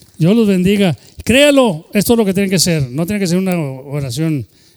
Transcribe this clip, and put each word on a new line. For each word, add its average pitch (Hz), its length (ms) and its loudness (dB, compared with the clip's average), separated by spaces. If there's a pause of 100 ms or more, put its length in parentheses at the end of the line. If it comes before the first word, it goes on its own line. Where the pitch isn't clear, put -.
(200)
Dios 180 160 4
los 226 120 2
bendiga. 190 480 2 (300)
Créalo, 254 640 2
esto 208 220 0
es 226 60 2
lo 226 40 2
que 190 120 -2
tiene 196 160 -2
que 190 80 0
ser. 156 320 0
No 165 160 -4
tiene 208 120 -4
que 196 60 -2
ser 175 140 0
una 185 200 -2
oración. 139 880 -6 (300)